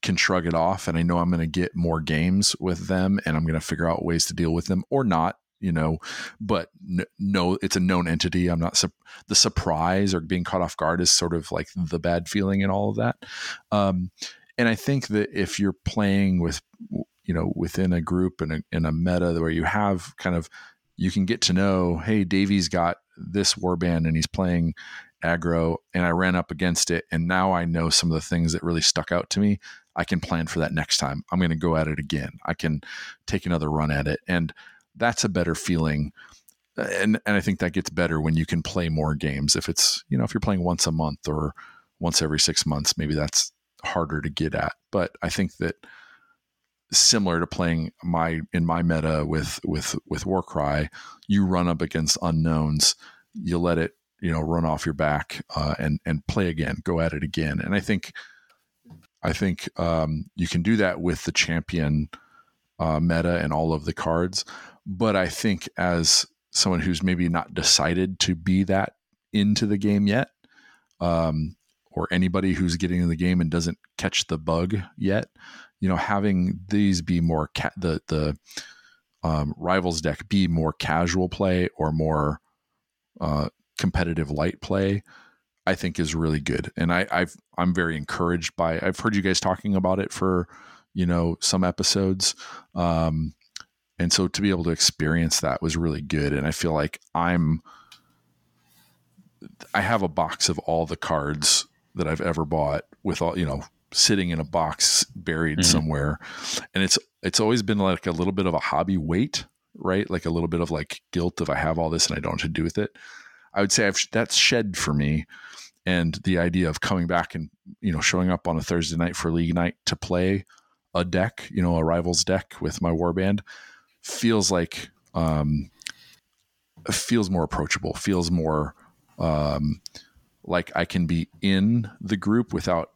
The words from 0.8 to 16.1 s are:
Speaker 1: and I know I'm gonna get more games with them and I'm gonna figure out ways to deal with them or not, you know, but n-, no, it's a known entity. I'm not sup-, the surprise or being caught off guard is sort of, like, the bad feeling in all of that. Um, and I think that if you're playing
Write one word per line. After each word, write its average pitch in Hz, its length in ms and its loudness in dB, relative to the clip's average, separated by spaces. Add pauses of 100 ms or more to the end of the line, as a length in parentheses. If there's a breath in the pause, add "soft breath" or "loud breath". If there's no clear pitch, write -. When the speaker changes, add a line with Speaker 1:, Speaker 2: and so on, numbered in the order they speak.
Speaker 1:
and 82 100 0
I 85 60 2
know 87 160 2
I'm 87 140 2
gonna 82 160 0
get 87 260 -2
more 82 260 0
games 82 600 2
with 90 260 -2
them 95 400 2
and 78 100 0
I'm 80 80 0
gonna 80 160 0
figure 82 300 -2
out - 140 -2
ways 82 220 0
to - 80 -8
deal 85 200 0
with 85 120 -2
them 92 220 0
or 135 140 0
not, 87 340 2 (240)
you 92 120 -2
know, 80 260 2 (420 loud breath)
but 101 300 -2 (180)
n-, 90 160 0 (140)
no, 98 420 2
it's 95 140 -2
a 95 60 2
known 90 260 2
entity. 87 400 2
I'm 85 140 2
not 82 160 0
sup-, - 160 0 (340 loud breath)
the 104 80 -2
surprise 92 800 2
or 87 60 2
being 87 240 -2
caught 92 160 0
off 85 160 -2
guard 82 240 2
is 87 100 4
sort 85 240 2
of, 80 160 -4
like, 85 240 -4
the 87 240 -2
bad 85 300 0
feeling 98 320 0
in 98 100 2
all 101 200 0
of 104 60 -2
that. 113 200 0 (560 loud breath)
Um, 95 400 2 (440 loud breath)
and 120 120 4
I 113 80 2
think 139 320 -2
that 104 240 2
if 92 260 -2
you're 98 140 2
playing 98 680 2